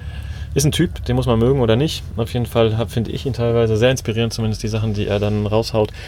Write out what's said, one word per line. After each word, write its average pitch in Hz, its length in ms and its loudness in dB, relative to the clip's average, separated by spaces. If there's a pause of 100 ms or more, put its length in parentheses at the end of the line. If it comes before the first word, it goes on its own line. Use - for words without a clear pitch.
(540)
Ist 147 120 2
ein 147 60 4
Typ, - 340 -2
den 123 100 0
muss 127 120 0
man 117 100 4
mögen 131 240 4
oder 113 140 4
nicht. 151 280 0 (120)
Auf - 180 -4
jeden 120 140 -2
Fall 113 300 2
hab, 113 120 -2
finde - 220 -2
ich - 140 -6
ihn 123 80 -2
teilweise 117 440 2
sehr 123 140 4
inspirierend, 117 420 -2
zumindest 110 300 -4
die 113 60 -4
Sachen, 110 240 -2
die 104 120 -2
er 101 140 0
dann 104 260 0
raushaut. 107 460 0 (160)